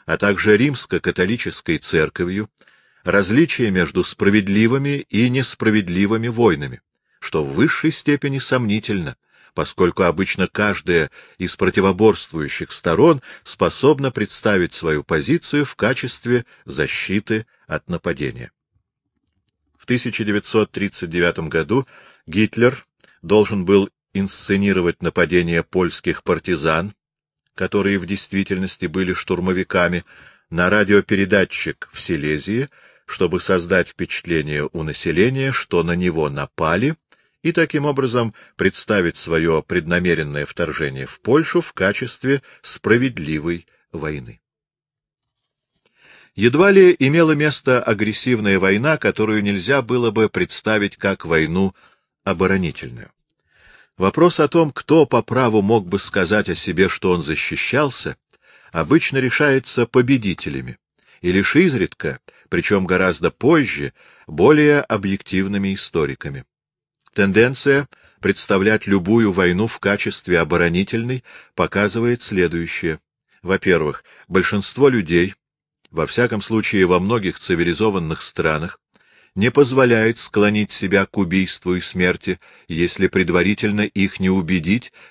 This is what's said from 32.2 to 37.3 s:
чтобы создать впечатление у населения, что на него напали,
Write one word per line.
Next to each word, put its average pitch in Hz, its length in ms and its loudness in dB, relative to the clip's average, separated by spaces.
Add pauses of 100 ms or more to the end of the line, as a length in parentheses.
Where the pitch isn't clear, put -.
чтобы 87 340 -2
создать 87 500 0
впечатление 76 800 -6
у 82 120 -8
населения, 107 680 0
что 87 320 -2
на 87 100 -2
него 82 360 -2
напали, 82 640 -2 (460)